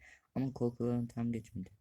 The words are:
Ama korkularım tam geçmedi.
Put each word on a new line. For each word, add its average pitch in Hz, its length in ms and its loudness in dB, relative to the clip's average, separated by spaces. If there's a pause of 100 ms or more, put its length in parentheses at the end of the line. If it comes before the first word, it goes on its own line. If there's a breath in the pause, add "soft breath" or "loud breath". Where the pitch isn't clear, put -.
(360 loud breath)
Ama 131 180 2
korkularım 120 540 2
tam 117 240 0
geçmedi. 104 380 -4 (120)